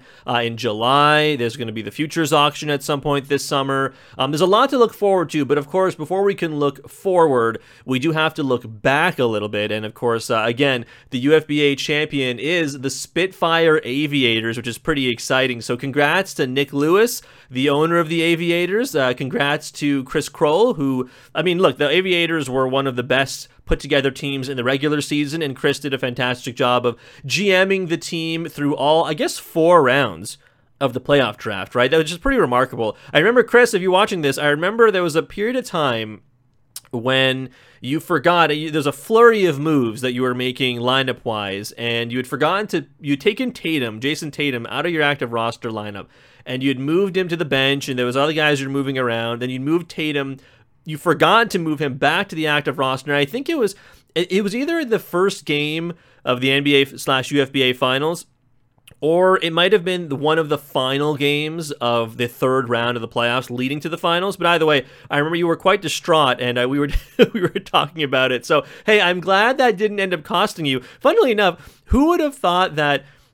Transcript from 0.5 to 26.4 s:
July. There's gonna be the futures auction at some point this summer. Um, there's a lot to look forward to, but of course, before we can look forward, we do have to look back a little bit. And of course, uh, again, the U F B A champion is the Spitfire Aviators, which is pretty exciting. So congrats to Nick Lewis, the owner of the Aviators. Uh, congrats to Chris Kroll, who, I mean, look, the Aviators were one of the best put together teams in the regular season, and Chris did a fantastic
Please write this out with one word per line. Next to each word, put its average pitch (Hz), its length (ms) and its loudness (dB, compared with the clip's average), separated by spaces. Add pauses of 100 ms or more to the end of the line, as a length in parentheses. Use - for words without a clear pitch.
July. 139 800 2
There's 120 220 -2
gonna 113 160 -8
be 110 100 -8
the 101 80 -12
futures 151 420 -2
auction 147 380 2
at 143 100 -2
some 147 200 -4
point 143 280 -2
this 139 160 -2
summer. 135 480 -2 (240)
Um, 135 140 -2
there's 151 100 -2
a 170 60 4
lot 226 240 4
to 277 80 2
look 233 160 2
forward 190 360 0
to, 151 140 0
but 143 140 0
of 143 80 -4
course, 185 300 0
before 180 260 -4
we 202 140 0
can 156 240 -4
look 143 280 -2
forward, 135 680 2 (260)
we 131 140 -2
do 156 140 0
have 156 220 0
to 151 100 -4
look 127 200 0
back 139 540 0
a 131 60 2
little 107 240 -2
bit. 104 240 -2
And 107 120 -4
of 107 100 -10
course, 117 360 -2
uh, 110 160 2
again, 123 400 0 (240)
the 131 80 -6
U 143 160 4
F 151 100 6
B 147 180 -2
A 143 120 4
champion 139 640 -2
is 147 440 -2
the 135 60 -4
Spitfire 165 920 0
Aviators, 123 760 0
which 117 120 -8
is 113 100 -8
pretty 139 300 -2
exciting. 127 520 -2
So 120 160 -4
congrats 147 580 0
to 151 120 -2
Nick 139 260 -2
Lewis, 185 480 2 (300)
the 131 180 0
owner 160 300 2
of 165 100 0
the 165 140 0
Aviators. 175 720 0
Uh, 127 180 2
congrats 147 600 -4
to 143 320 -2
Chris 143 240 -4
Kroll, 175 460 2
who, 135 360 -2 (240)
I 156 80 -2
mean, 175 160 0
look, 165 200 2
the 143 120 2
Aviators 170 580 0
were 131 200 0
one 135 180 0
of 127 80 -4
the 120 80 -2
best 131 460 -2 (180)
put 151 140 0
together 139 300 0
teams 139 400 -8
in 131 80 -6
the 120 60 -2
regular 143 360 0
season, 147 400 -2
and 135 160 -6
Chris 143 240 0
did 139 140 -6
a 123 40 -2
fantastic 123 560 -4